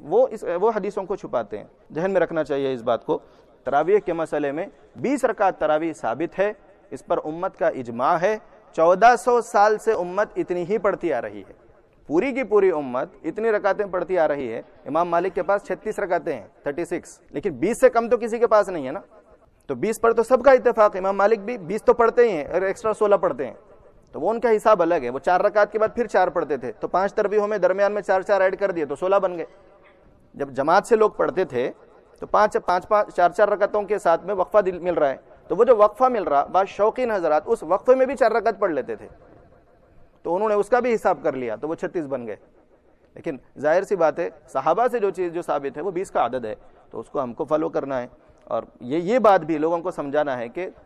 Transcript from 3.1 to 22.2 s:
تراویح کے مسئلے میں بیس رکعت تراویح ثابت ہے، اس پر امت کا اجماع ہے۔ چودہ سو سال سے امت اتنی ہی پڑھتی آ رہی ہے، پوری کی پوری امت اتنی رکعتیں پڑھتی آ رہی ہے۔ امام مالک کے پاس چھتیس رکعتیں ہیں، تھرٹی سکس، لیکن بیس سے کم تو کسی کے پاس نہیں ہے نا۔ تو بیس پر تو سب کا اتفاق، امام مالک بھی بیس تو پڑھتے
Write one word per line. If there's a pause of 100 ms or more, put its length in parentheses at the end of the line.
تراویح
کے
مسئلے
میں (300)
بیس
رکعت
تراویح
ثابت
ہے، (360)
اس
پر
امت
کا
اجماع
ہے۔ (340)
چودہ
سو
سال
سے
امت
اتنی
ہی
پڑھتی
آ
رہی
ہے، (540)
پوری
کی
پوری
امت (140)
اتنی
رکعتیں
پڑھتی
آ
رہی
ہے۔ (240)
امام
مالک
کے
پاس
چھتیس
رکعتیں
ہیں، (160)
تھرٹی
سکس، (100)
لیکن
بیس
سے
کم
تو
کسی
کے
پاس
نہیں
ہے
نا۔ (680)
تو
بیس
پر
تو
سب
کا
اتفاق،
امام
مالک
بھی
بیس
تو
پڑھتے